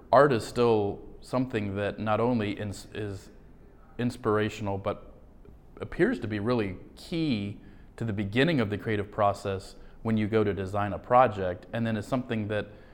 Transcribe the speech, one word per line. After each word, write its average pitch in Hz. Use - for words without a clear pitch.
art 139
is 107
still 110
something 113
that 101
not 110
only 113
ins-, 101
is 101
inspirational, 107
but -
appears 202
to -
be 104
really 104
key 120
to 113
the 113
beginning 120
of 101
the 101
creative 104
process 101
when 113
you 107
go 107
to 101
design 98
a 82
project, 101
and 117
then 113
is 101
something 117
that 104